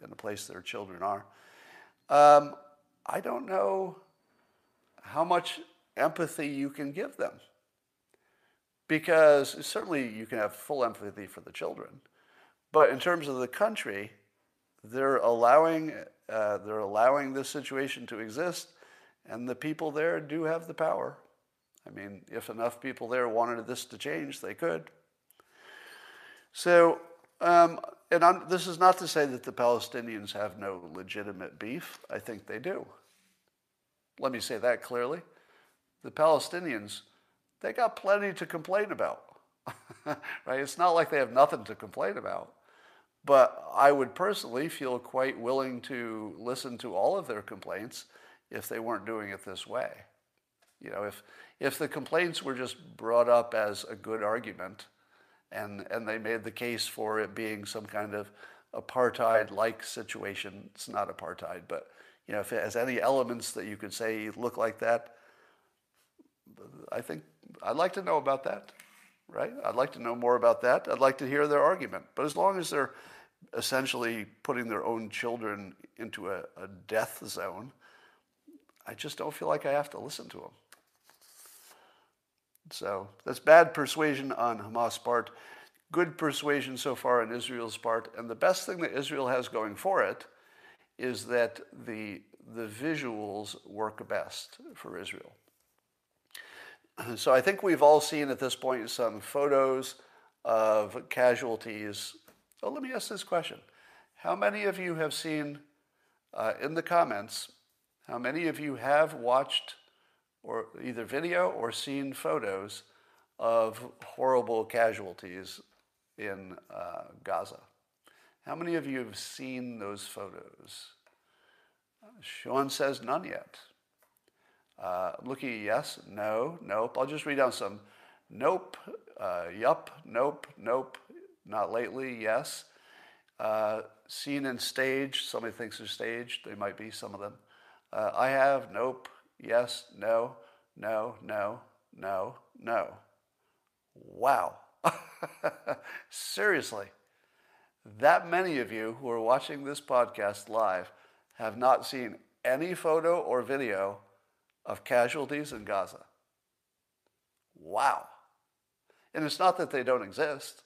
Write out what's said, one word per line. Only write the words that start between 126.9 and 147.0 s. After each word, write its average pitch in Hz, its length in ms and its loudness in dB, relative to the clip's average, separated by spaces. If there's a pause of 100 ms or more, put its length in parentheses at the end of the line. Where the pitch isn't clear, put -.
I'll 131 80 2
just 147 200 -8
read 143 100 -2
down 131 160 4
some. 104 280 -8 (500)
Nope, 147 460 0 (420)
uh, 87 280 -4 (100)
yup, 135 340 2 (140)
nope, 131 420 -2 (100)
nope, 127 400 -4 (480)
not 101 260 -2
lately, 120 500 -4
yes. 110 440 -2 (760)
Uh, 110 440 0 (260)
seen 143 380 -4
in 127 120 -4
stage, 135 640 -2
somebody 113 280 -6
thinks 110 260 -10
they're 113 80 -14
staged, 117 600 -8
they 107 80 -14
might 101 220 -6
be, 110 140 -12
some 104 240 -12
of 98 60 -10
them. 104 140 -10 (580)
Uh, 107 220 -2
I 127 140 4
have, 135 440 4
nope, 127 360 -2 (300)
yes, 117 460 0 (140)
no, 113 380 2 (400)
no, 110 460 -2
no, 107 420 -4 (960)
no. 110 360 -2 (1000)
Wow. 117 640 0 (280)
<laughs> 165 60 4 (1200)
Seriously, 139 760 -2 (1120)